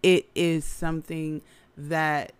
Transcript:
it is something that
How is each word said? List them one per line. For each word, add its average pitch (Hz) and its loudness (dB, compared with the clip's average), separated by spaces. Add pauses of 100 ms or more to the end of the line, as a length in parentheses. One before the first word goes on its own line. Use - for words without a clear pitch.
it 185 6
is 165 0
something 160 -6 (340)
that 151 -2